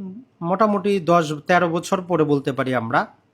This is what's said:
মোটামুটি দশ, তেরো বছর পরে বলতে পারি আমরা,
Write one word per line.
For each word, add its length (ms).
মোটামুটি 580
দশ, 320
তেরো 220
বছর 340
পরে 220
বলতে 280
পারি 220
আমরা, 320